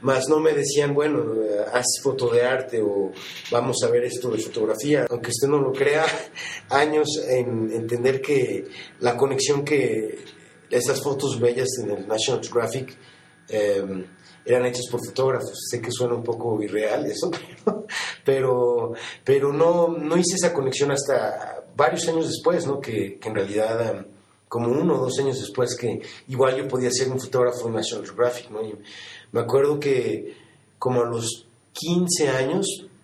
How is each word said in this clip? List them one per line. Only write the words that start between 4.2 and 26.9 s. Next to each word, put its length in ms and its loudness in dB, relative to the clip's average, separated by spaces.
de 80 -2
fotografía". 720 0
Aunque 180 -4
usted 200 0
no 100 4
lo 140 2
crea, 340 2
<laughs> 320 -12
años 360 4
en 440 0
entender 500 0
que 440 0
la 180 2
conexión 460 2
que 600 0
esas 320 2
fotos 360 -2
bellas 300 2
en 80 -4
el 180 -6
National 340 0
Geographic, 540 -4
eh, 560 0
eran 220 4
hechas 260 -2
por 140 -4
fotógrafos. 680 -2
Sé 120 -4
que 80 -6
suena 240 0
un 100 -6
poco 380 -2
irreal 420 0
eso, 260 -2
<laughs> 340 -12
pero, 220 -2
pero, 680 2
pero 300 4
no, 360 4
no 280 0
hice 200 2
esa 180 2
conexión 380 0
hasta 720 -2
varios 320 2
años 200 0
después, 380 0
¿no? 140 -4
Que, 380 -6
que 100 -10
en 60 -6
realidad, 560 0
em, 140 -6
como 200 -2
uno 260 4
o 100 0
dos 160 -2
años 180 0
después, 380 -2
que 240 -4
igual 300 2
yo 100 -4
podía 240 0